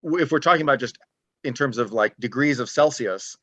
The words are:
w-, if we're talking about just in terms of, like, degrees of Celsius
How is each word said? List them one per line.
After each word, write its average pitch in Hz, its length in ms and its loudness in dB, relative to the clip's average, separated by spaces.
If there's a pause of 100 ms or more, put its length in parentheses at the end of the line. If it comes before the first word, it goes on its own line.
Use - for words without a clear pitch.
w-, 170 200 0
if 143 100 0
we're 151 80 2
talking 165 220 2
about 139 180 2
just 120 180 -8 (460)
in 135 80 -4
terms 123 240 -2
of, 113 160 -2
like, 107 240 0
degrees 123 420 0
of 120 120 -4
Celsius 120 720 0